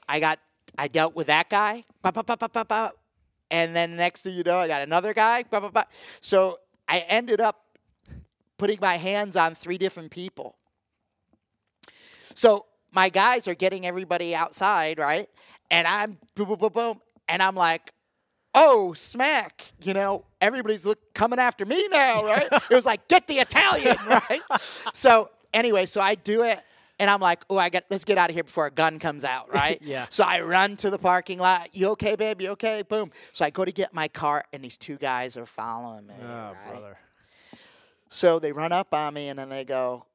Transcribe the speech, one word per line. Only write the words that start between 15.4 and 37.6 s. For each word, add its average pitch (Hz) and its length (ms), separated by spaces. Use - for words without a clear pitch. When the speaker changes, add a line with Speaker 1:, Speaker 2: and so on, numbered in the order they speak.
Speaker 1:
And 170 160
I'm 208 300
boom, 202 140
boom, 208 100
boom, 208 140
boom. 233 280
And 175 140
I'm 190 140
like, 165 360
"Oh, 226 400
smack." 247 880
You 190 120
know, 196 320
everybody's 214 440
look, - 280
coming 240 260
after 240 260
me 320 220
now, 262 380
right? 247 240
Speaker 2:
<laughs> - 200
Speaker 1:
It 240 60
was 254 100
like, 226 220
"Get 349 200
the 302 80
Italian," 285 640
<laughs> 202 60
right? 277 400
Speaker 2:
<laughs> 262 120
Speaker 1:
So 226 360
anyway, 214 320
so 202 160
I 196 140
do 214 280
it. 226 160
And 202 100
I'm 202 100
like, 175 300
"Oh, 196 80
I 180 120
got, 180 200
let's 196 160
get 196 120
out 175 120
of 165 60
here 170 100
before 151 220
a 139 40
gun 156 280
comes 147 260
out," 127 260
right? 147 300
Speaker 2:
<laughs> - 20
Yeah. 135 260
Speaker 1:
So - 140
I 175 180
run 185 360
to 202 120
the 196 100
parking 180 400
lot. 180 360
"You 190 140
okay, 214 260
babe? 208 260
You 185 100
okay?" 214 320
Boom. 214 280
So - 100
I 151 60
go 190 160
to 175 60
get 175 220
my 156 140
car, 147 460
and 135 100
these 123 140
two - 200
guys 127 380
are 117 100
following 113 640
me, 104 140
Speaker 2:
Oh, 117 320
Speaker 1:
right? 101 180
Speaker 2:
brother. 104 260